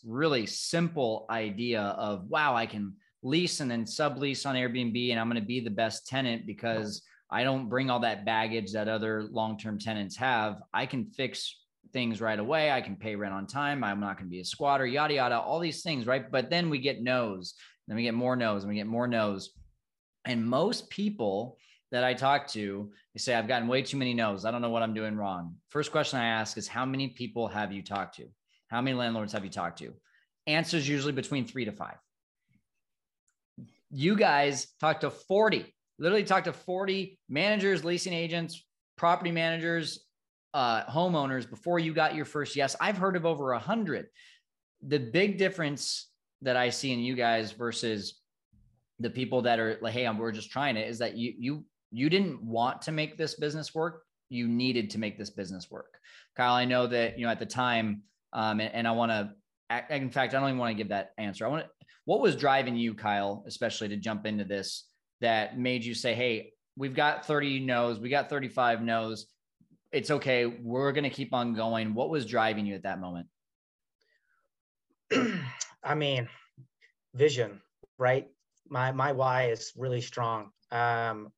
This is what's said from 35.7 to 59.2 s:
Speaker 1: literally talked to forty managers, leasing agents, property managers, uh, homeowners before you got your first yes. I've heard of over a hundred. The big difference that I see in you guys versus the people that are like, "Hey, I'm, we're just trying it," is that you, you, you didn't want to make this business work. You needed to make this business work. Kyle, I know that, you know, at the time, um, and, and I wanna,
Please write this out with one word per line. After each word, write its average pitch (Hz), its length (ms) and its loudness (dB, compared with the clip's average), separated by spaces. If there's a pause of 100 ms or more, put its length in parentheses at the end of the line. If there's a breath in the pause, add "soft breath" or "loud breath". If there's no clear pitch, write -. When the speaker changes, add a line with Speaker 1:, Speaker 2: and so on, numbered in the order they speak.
Speaker 1:
literally 196 240 4
talked 185 220 2
to 165 80 -2
forty 190 640 -4 (100)
managers, 190 560 2
leasing 175 280 -2
agents, 165 520 -4 (320)
property 170 340 4
managers, 165 760 0 (480)
uh, 120 300 2
homeowners 139 640 2
before 175 300 -2
you 160 160 0
got 156 220 2
your 151 100 -2
first 139 300 -4
yes. 139 260 2
I've 196 160 2
heard 185 180 2
of 165 120 0
over 143 240 0
a 117 80 0
hundred. 156 480 -2 (760 soft breath)
The 143 160 0
big 170 400 2
difference 170 720 -2 (320)
that 127 160 2
I 123 140 4
see 131 200 -2
in 120 80 0
you 127 160 -2
guys 113 360 2
versus 113 680 -4 (800)
the 117 100 -4
people 127 340 0
that 117 160 4
are 110 220 0
like, 113 120 -2
"Hey, 123 120 0
I'm, 110 120 0
we're 113 140 -2
just 107 200 -10
trying 131 260 0
it," 110 120 -4
is 117 100 -8
that 110 180 -2
you, 117 200 -2
you, 135 280 -4 (260)
you 131 180 2
didn't 170 320 2
want 113 420 0
to 156 100 -4
make 156 240 -2
this 156 180 -2
business 147 400 -4
work. 165 280 -4 (260)
You 120 180 -2
needed 120 440 2
to 110 80 -4
make 107 180 -4
this 107 120 -8
business 92 400 -10
work. - 300 -16 (380 loud breath)
Kyle, 123 160 4
I 123 100 6
know 123 240 4
that, 117 320 2
you 120 60 -2
know, 117 60 2
at 107 80 -2
the 113 60 -4
time, 113 580 0 (280)
um, 110 300 0
and, 110 120 -2
and 117 140 0
I 117 40 4
wanna, 113 420 0 (560)